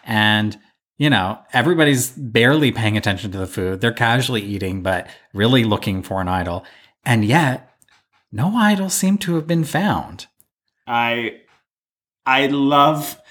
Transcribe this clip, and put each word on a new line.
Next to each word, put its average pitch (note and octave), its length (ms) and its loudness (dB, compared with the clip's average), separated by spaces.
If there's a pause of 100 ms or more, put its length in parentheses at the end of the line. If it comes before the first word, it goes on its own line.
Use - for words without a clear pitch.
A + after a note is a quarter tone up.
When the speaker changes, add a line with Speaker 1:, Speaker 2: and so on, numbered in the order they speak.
Speaker 1:
And, G#2+ 560 0 (380)
you D3 120 2
know, G2+ 300 0 (140)
everybody's C#3+ 580 2
barely B2+ 600 2
paying G#2+ 260 0
attention G2+ 340 -4
to F#2+ 60 -10
the F#2+ 100 -6
food. F#2+ 340 -4
They're A#2 120 0
casually B2 480 0
eating, G2 400 -6
but F#2 260 -2 (260)
really A#2 300 2
looking G2 400 -2
for F#2+ 180 -6
an F2+ 60 -4
idol. F2+ 380 -4 (400)
And A2+ 200 2
yet, C3 440 0 (640)
no E3 240 -2
idol G#3 340 2
seemed G3 320 0
to E3+ 140 -2
have D#3 120 -4
been E3+ 160 0
found. D3 640 -4 (580)
Speaker 2:
I, A#2 520 -2 (880)
I C3+ 220 2
love, C#3+ 720 2 (120)